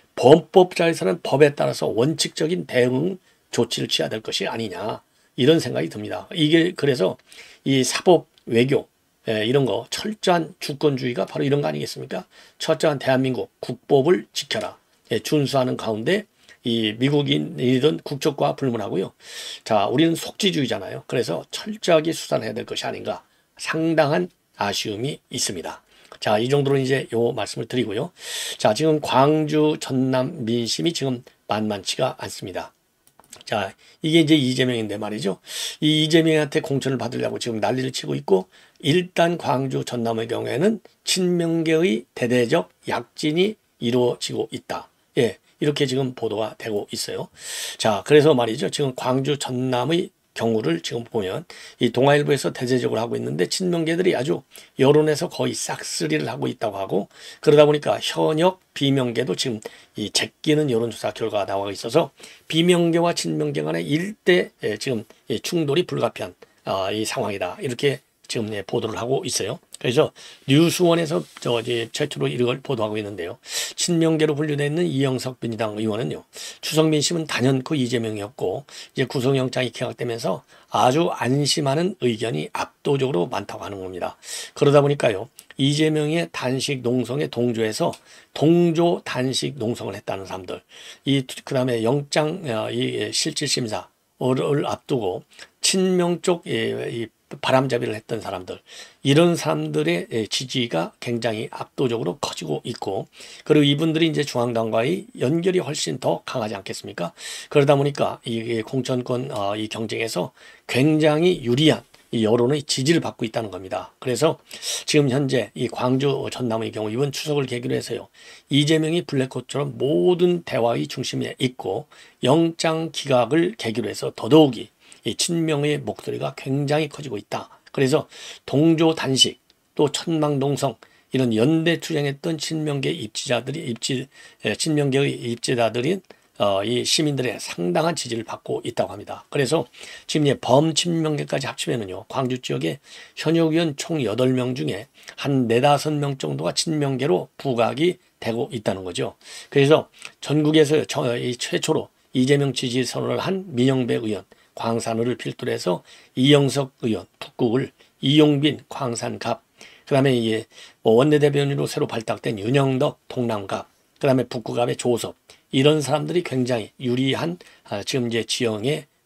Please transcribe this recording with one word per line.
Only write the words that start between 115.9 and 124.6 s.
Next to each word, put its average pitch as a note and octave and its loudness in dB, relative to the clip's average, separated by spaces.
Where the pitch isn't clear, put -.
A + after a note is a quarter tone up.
전남의 A2+ -4
경우 G#2+ -4
이번 C3+ -2
추석을 D3 -2
계기로 B2+ -4
해서요, - -8
이재명이 D#3 2
블랙홀처럼 C3 -4
모든 F3 2
대화의 C3 0
중심에 B2 -6
있고, B2 -4
영장 E3 2
기각을 C#3+ 2
계기로 G#2+ -4
해서 - -6
더더욱이 B2+ 6